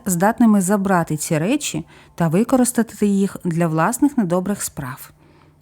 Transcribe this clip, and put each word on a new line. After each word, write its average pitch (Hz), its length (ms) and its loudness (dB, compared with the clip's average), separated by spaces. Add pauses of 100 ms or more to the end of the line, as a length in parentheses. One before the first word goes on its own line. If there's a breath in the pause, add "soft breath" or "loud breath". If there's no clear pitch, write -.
здатними 208 540 2
забрати 190 560 0
ці 156 220 -2
речі 175 480 -4 (280 soft breath)
та 170 140 0
використати 233 800 0
їх 196 380 0
для 170 240 0
власних 208 500 0
недобрих 185 440 -2
справ. - 480 -12 (520 soft breath)